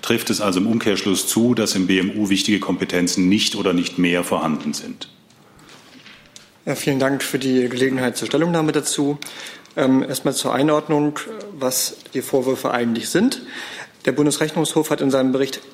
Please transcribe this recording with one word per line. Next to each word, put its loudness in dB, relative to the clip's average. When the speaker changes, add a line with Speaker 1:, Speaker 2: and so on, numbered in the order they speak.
Speaker 1:
Trifft 0
es 0
also 0
im 2
Umkehrschluss 0
zu, 4
dass 0
im 2
B 4
M -2
U 0
wichtige 2
Kompetenzen 0
nicht 2
oder 0
nicht -2
mehr 2
vorhanden -2
sind? -12
Speaker 2:
Ja, -2
vielen 0
Dank 2
für -4
die 2
Gelegenheit 0
zur -6
Stellungnahme 2
dazu. 0
Ähm, 2
erstmal -4
zur -2
Einordnung, 0
was -4
die -4
Vorwürfe 0
eigentlich 0
sind. 2
Der 0
Bundesrechnungshof 0
hat 0
in 2
seinem 2
Bericht 0